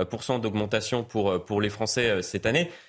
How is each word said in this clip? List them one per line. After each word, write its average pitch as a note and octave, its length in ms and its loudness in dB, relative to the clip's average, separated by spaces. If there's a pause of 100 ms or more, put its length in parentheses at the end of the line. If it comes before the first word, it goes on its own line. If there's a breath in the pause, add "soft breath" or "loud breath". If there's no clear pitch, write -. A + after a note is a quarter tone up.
(100)
pour A2+ 140 -6
cent B2+ 140 0
d'augmentation A2 640 0
pour, G2+ 260 2
euh, F2+ 80 2
pour G#2 220 -2
les G#2 100 2
Français, A2+ 400 0
euh, F#2 120 2
cette G2 240 -4
année. E3 240 2 (180 loud breath)